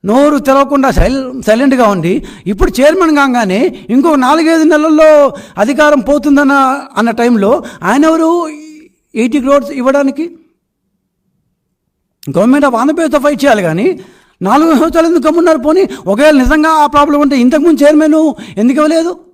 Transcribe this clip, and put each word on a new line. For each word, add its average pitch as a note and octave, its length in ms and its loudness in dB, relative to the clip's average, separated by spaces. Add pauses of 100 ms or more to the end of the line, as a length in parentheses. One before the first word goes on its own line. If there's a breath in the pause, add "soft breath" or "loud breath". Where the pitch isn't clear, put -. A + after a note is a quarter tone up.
నోరు C#4 320 2
తెరవకుండా C4+ 540 0
సైల్-, B3+ 500 -2
సైలెంట్గా B3 460 2
ఉండి, F#3 380 -2 (220 loud breath)
ఇప్పుడు G#3 340 -2
చైర్మన్ D#4+ 340 2
కాగానే A#3+ 640 -2 (100)
ఇంకో C#4+ 260 2
నాలుగైదు D#4+ 480 0
నెలల్లో D4+ 720 2 (240 loud breath)
అధికారం C#4+ 420 0
పోతుందన్న, C#4 840 0 (160)
అన్న A#3 140 -2
టైంలో A#3 520 0 (200 loud breath)
ఆయన B3 220 0
ఎవరు D#4+ 440 0 (680)
ఎయిటీ A#3+ 240 -2
క్రోర్స్ C#4 320 -2
ఇవ్వడానికి? C4+ 640 -4 (1900)
government B3+ 400 0
of A#3+ 60 -4
ఆంధ్రప్రదేశ్తో D4 440 -2
ఫైట్ C#4 240 -2
చేయాలి A3 200 2
కానీ F#3 360 -2 (420 loud breath)
నాలుగు C#4+ 340 0
సంవత్సరాలు D#4+ 320 0
ఎందుకు D#4+ 200 0
గమ్మున్నారు? D#4+ 300 0
పోనీ D#4+ 300 0 (200 loud breath)
ఒకవేళ C#4 300 2
నిజంగా D4+ 320 2
ఆ D#4 160 2
ప్రాబ్లం D4 360 0
ఉంటే C#4+ 160 2
ఇంతకుముందు C#4+ 460 2
చైర్మన్ D4+ 300 4 (460 loud breath)
ఎందుకు A#3+ 160 0
ఇవ్వలేదు? D#4+ 440 -2 (140)